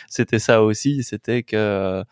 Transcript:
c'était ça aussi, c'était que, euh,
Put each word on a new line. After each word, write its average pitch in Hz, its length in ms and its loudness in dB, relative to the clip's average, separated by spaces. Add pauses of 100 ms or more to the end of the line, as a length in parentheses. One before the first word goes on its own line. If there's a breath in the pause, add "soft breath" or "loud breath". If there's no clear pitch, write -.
c'était 117 320 -2
ça 113 240 6
aussi, 123 400 0
c'était 113 400 -6
que, - 120 -6
euh, 95 540 -2